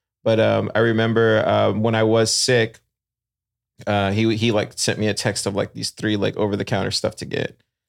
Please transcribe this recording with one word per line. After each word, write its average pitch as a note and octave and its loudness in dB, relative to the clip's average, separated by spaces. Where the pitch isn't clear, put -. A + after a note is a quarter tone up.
But, A2+ 2
um, G#2+ 2
I A2 2
remember, A2+ 2
um, G#2 2
when A2+ 0
I A2 2
was A2 2
sick, A#2 0
uh, G2+ 0
he, A2 2
he, A2 0
like, G#2 -2
sent - -4
me G#2+ -2
a G#2 0
text - -4
of, G2 -4
like, - -4
these - -8
three, G#2+ -2
like, G2+ -2
over G#2 -2
the G2+ -4
counter G2 -2
stuff - -4
to - -12
get. G1+ -6